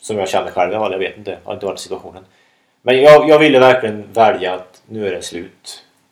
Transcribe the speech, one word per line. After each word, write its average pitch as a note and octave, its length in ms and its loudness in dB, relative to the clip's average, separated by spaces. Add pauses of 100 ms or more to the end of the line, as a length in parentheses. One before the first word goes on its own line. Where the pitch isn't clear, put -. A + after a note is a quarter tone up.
Som G#2+ 160 -8
jag F#2+ 100 -4
kände F2+ 220 -6
själv, F2+ 220 -4
jag G#2 260 -4
vet F#2 180 -8
inte. G#2 140 -14
Jag E2+ 140 -12
har - 100 -12
inte G2 120 -12
varit F2 120 -10
i - 40 -16
situationen. F#2 420 -16 (580)
Men B2+ 180 0
jag, D3 280 6
jag D3+ 100 6
ville D3 200 4
verkligen A2 540 2
välja F#2 420 0
att - 320 -16
nu A2 200 -10
är F#2+ 40 -4
det F2 120 -10
slut. - 640 -18 (280)